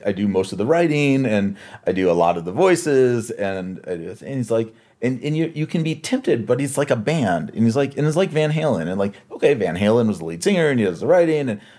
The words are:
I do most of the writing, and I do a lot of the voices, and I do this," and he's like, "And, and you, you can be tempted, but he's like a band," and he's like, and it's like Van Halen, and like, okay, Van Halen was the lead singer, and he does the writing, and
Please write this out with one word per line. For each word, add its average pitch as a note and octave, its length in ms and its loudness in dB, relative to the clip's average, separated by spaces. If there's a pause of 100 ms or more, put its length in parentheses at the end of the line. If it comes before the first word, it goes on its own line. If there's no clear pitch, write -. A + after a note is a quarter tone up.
I G2+ 80 0
do G2+ 160 -2
most F#2+ 240 0
of F#2+ 60 -8
the G#2 80 -2
writing, D3 600 0
and G2+ 300 0 (300)
I F#2 60 -2
do F#2 180 2
a - 20 4
lot E2+ 240 2
of E2+ 80 -6
the F2+ 80 -6
voices, C3 800 2
and F#2+ 560 -6
I F2+ 100 -6
do E2 100 -10
this," F#2 160 -14
and C#3 120 -10
he's A#2+ 160 -4
like, A2+ 220 0 (300)
"And, B2+ 200 -2
and D3+ 140 -2
you, D#3+ 180 -2
you D3+ 120 -4
can E3 160 -2
be D#3+ 120 -2
tempted, C#3 520 -2
but B2 140 0
he's C#3 180 -2
like C#3+ 120 0
a B2+ 60 2
band," G#2+ 540 0
and A2+ 140 0
he's A2+ 120 2
like, C#3 200 0
and D3 100 0
it's D3+ 100 0
like F#3+ 140 2
Van D3+ 220 0
Halen, B2+ 360 0
and F#2+ 100 -2
like, G2+ 160 0 (180)
okay, - 220 2
Van F2+ 220 -2
Halen A2 320 4
was F#2+ 100 -2
the D#2+ 60 -10
lead E2+ 200 -8
singer, F3 240 4
and C3+ 120 2
he G#2 60 4
does E2+ 140 -2
the G2+ 60 -4
writing, D#3+ 420 4
and G#2 120 -4 (180)